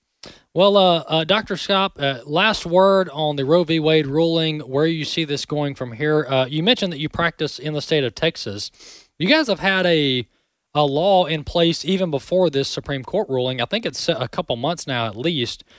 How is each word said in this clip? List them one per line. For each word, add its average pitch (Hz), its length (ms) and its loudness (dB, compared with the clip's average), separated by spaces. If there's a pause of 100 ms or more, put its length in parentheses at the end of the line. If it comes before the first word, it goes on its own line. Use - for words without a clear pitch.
(540)
Well, 202 220 4
uh, 175 320 4
uh, 160 160 0
Doctor 196 320 -2
Schaap, 196 440 -2
uh, 135 240 -2
last 185 400 0
word 190 440 4
on 151 260 -2
the 139 100 -2
Roe 165 200 4
v. 160 160 0
Wade 156 260 4
ruling, 160 540 0
where 139 260 0
you 160 180 0
see 165 200 -4
this 143 200 -4
going 147 300 -4
from 123 180 -8
here. 151 320 0
Uh, 131 220 0
you 151 160 -4
mentioned 190 300 0
that 143 80 -8
you 156 80 -4
practice 160 500 -4
in 151 160 -6
the 147 80 -4
state 151 220 0
of 117 100 -4
Texas. 107 560 -6 (480)
You 175 100 -2
guys 294 200 4
have 185 100 0
had 185 260 0
a, 143 440 2 (440)
a 147 140 2
law 175 400 4
in 151 160 -4
place 170 420 0
even 185 280 0
before 175 380 0
this 139 180 -2
Supreme 139 340 -6
Court - 260 -4
ruling. 127 320 -2
I 120 40 -2
think 226 200 -4
it's - 240 -6
a 127 200 0
couple 170 260 -4
months 151 320 -4
now 120 200 -2
at 101 100 -8
least, 131 480 -4 (140)